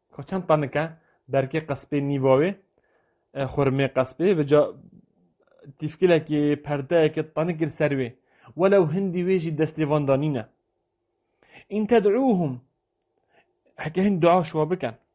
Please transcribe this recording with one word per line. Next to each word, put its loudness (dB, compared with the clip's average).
كو -16
چند -8
طنكه؟ -2
بركي -2
قصبي -6
نيواوي، 2
اه، -4
خرمي 0
قصبي، 0
و 0
جا 4
تفكلي 2
كي 0
پرده 0
كي -4
طنكر -4
سروي. -2
ولو 4
هندي -2
ويجي -2
دستي -2
واندانينا. -2
إن -2
تدعوهم، 2
حكي -4
هند 2
دعا 6
شوا -2
بكن. -4